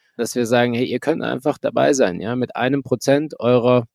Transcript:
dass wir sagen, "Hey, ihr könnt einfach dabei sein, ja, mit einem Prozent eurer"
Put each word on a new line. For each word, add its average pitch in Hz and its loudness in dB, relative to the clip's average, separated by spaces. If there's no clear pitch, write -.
dass 117 -4
wir 123 0
sagen, 120 2
"Hey, 120 0
ihr 123 -4
könnt 156 -4
einfach 127 -4
dabei 135 0
sein, 95 2
ja, 110 -4
mit 123 -4
einem 131 -2
Prozent 143 0
eurer" 123 4